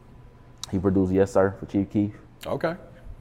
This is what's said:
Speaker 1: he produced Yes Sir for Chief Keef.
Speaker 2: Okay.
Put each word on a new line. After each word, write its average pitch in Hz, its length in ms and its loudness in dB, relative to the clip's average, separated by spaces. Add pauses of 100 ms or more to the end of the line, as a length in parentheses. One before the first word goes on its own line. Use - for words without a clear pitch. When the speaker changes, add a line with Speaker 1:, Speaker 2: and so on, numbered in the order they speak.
(720)
Speaker 1:
he 98 80 -2
produced 92 320 2
Yes 95 200 2
Sir 95 280 2
for 80 60 -12
Chief 98 240 -2
Keef. 104 240 0 (320)
Speaker 2:
Okay. 143 300 -4 (460)